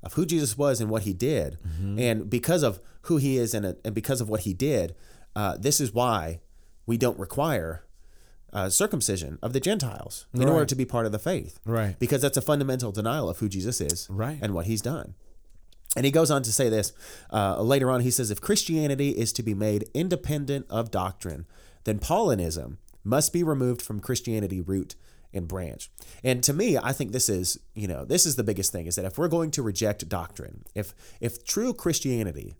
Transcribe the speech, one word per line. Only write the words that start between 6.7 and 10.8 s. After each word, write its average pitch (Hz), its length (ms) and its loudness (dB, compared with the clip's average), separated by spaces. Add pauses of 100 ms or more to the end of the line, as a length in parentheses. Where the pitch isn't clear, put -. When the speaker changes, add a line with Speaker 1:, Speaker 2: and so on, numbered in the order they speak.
Speaker 1:
we 117 120 2
don't 120 200 2
require, 98 680 -2 (680)
uh, 98 160 0
circumcision 98 720 0
of 120 140 -4
the 135 60 2
Gentiles 160 760 -2
in 123 60 0
Speaker 2:
Right. 131 100 6
Speaker 1:
order 160 160 6
to - 80 0
be 127 100 0